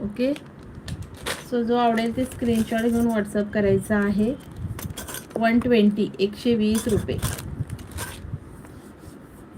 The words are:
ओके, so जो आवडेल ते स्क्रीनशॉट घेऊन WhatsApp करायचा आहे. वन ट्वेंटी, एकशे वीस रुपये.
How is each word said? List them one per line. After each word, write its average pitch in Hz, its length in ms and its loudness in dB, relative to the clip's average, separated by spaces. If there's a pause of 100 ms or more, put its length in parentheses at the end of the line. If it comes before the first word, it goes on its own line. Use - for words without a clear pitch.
ओके, 240 320 0 (1160)
so 240 100 2
जो 233 140 2
आवडेल 233 420 2
ते 254 80 0
स्क्रीनशॉट 226 560 0
घेऊन 233 260 4
WhatsApp 208 360 0
करायचा 202 540 4
आहे. 208 380 2 (1040)
वन 226 200 6
ट्वेंटी, 214 600 4
एकशे 208 360 2
वीस 214 320 2
रुपये. - 300 0 (2500)